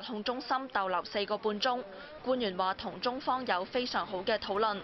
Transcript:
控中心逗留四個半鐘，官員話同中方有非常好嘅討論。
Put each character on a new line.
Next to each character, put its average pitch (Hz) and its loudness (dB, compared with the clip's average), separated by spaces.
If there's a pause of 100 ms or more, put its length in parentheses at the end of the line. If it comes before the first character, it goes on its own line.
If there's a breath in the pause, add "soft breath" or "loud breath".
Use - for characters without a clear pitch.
控 214 -4
中 254 0
心 262 -2
逗 196 2
留 180 2
四 202 0
個 208 2
半 208 0
鐘， 247 2 (400 loud breath)
官 254 4
員 196 0
話 185 2
同 190 -6
中 247 0
方 254 0
有 190 2
非 247 0
常 190 0
好 185 -4
嘅 214 2
討 202 0
論。 214 2